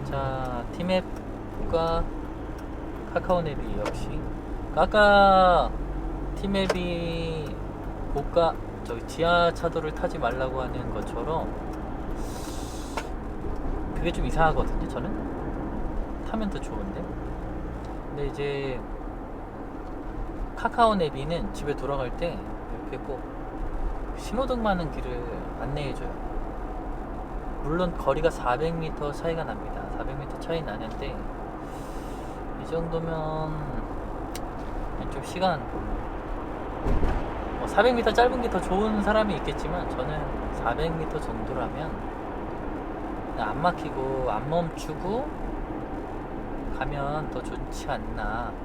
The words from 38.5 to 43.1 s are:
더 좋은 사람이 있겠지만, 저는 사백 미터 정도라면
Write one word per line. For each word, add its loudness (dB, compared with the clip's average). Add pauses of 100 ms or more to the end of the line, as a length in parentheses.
더 2
좋은 4
사람이 4
있겠지만, 0
저는 -2
사백 2
미터 -2
정도라면 -2 (1400)